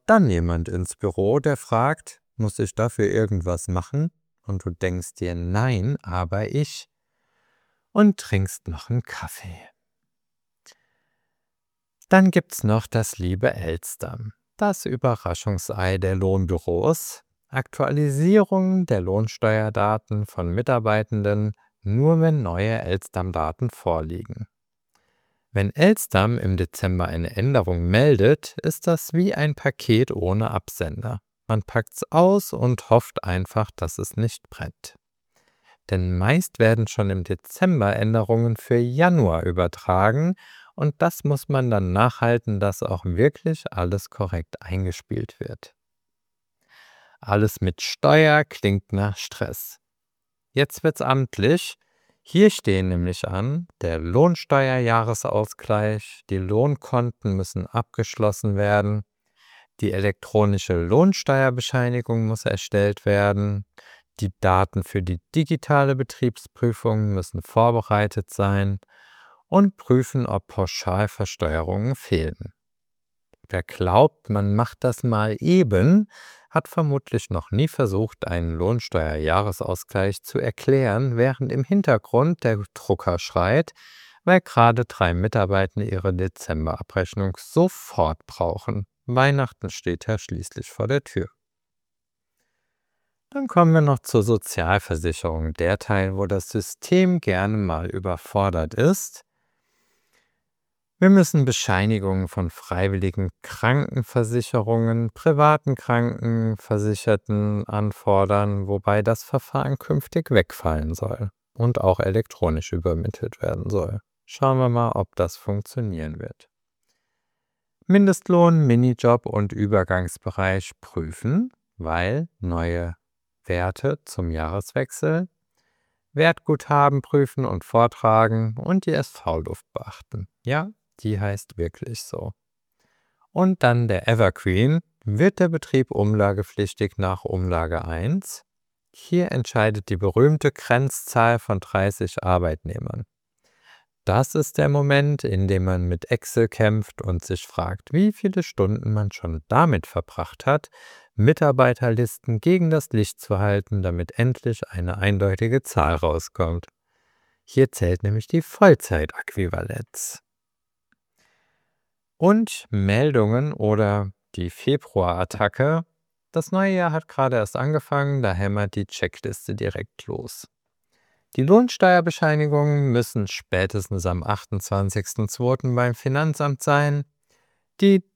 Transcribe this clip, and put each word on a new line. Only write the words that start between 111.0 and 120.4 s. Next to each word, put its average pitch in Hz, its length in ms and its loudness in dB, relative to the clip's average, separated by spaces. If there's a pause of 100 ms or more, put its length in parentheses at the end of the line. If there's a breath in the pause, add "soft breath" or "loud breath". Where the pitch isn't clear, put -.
und 117 260 0
auch 92 220 2
elektronisch 90 720 -2
übermittelt 85 680 -4
werden - 280 -4
soll. 101 320 -4 (240)
Schauen 135 320 0
wir 131 100 2
mal, 120 240 0
ob - 240 -4
das 87 220 -2
funktionieren 98 800 -6
wird. - 300 -16 (1400)
Mindestlohn, 175 800 6
Minijob 120 580 4
und 104 280 -2
Übergangsbereich 95 1200 0 (100)